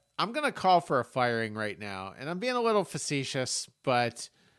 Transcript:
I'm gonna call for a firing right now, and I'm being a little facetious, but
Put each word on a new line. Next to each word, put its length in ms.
I'm 140
gonna 180
call 300
for 180
a 60
firing 480
right 260
now, 400
and 100
I'm 100
being 160
a 60
little 220
facetious, 840
but 460